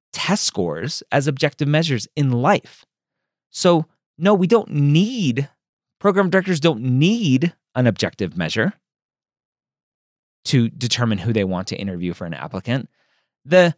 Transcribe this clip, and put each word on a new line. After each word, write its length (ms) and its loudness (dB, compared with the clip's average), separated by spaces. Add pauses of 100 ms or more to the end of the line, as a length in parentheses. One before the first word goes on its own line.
(120)
test 320 -2
scores 580 -4 (100)
as 160 0
objective 400 -2
measures 480 0
in 160 0
life. 540 -2 (640)
So, 340 2 (320)
no, 160 2
we 140 2
don't 240 2
need, 760 2 (520)
program 300 2
directors 300 0
don't 220 0
need 720 2 (220)
an 120 2
objective 480 -4
measure 380 -2 (1700)
to 240 2
determine 500 -4
who 120 -4
they 120 0
want 260 -4
to 80 -8
interview 360 -6
for 120 -12
an 80 -8
applicant. 560 -6 (560)
The, 320 4